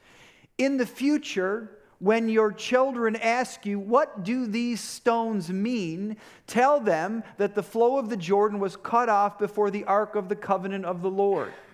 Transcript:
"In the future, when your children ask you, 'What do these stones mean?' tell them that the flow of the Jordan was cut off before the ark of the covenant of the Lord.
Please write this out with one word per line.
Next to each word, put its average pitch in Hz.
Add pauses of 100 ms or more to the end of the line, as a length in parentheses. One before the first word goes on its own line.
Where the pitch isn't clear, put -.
(580)
"In 269
the 247
future, 226 (300)
when 226
your 220
children 240
ask 233
you, 202
'What 214
do 247
these 233
stones 226
mean?' 202 (300)
tell 277
them 208 (120)
that 202
the 202
flow 233
of 240
the 233
Jordan 202
was 196
cut 233
off 208
before 208
the 196
ark 208
of 202
the 208
covenant 190
of 175
the 190
Lord. 190 (220)